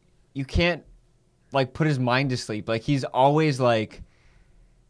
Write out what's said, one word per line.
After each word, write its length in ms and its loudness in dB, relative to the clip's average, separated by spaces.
you 100 -6
can't, 380 0
like, 220 0
put 140 0
his 120 0
mind 300 0
to 80 -2
sleep. 320 -8
Like, 140 -2
he's 200 0
always, 560 2
like, 440 0